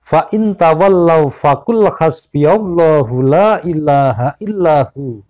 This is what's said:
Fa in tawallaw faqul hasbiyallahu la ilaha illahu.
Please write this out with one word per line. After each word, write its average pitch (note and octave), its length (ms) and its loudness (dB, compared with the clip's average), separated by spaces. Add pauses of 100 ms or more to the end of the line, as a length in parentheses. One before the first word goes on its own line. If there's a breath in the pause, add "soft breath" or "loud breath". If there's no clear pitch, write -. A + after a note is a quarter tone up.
Fa D#3 320 -2
in G#3+ 240 -2
tawallaw E3 720 2
faqul G3 640 -2
hasbiyallahu D#3 1300 0
la F3 480 2
ilaha C#3 720 -2
illahu. D3 880 -2